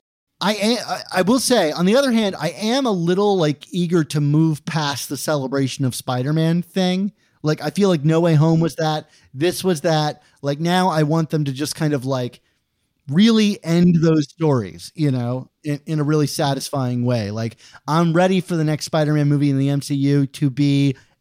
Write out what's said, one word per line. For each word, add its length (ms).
I 140
am, 320
I, 160
I 80
will 180
say, 320
on 140
the 100
other 160
hand, 260
I 120
am 360
a 60
little, 440
like, 360
eager 320
to 160
move 440
past 440
the 80
celebration 680
of 100
Spider-Man 680
thing. 500
Like, 200
I 80
feel 180
like 160
No 160
Way 140
Home 260
was 160
that. 320
This 300
was 160
that. 420
Like, 180
now 280
I 160
want 260
them 140
to 80
just 220
kind 200
of, 100
like, 360
really 560
end 380
those 260
stories, 640
you 160
know, 380
in, 220
in 140
a 40
really 220
satisfying 800
way. 260
Like, 260
I'm 240
ready 280
for 160
the 80
next 200
Spider-Man 440
movie 200
in 100
the 120
M 100
C 140
U 320
to 240
be 460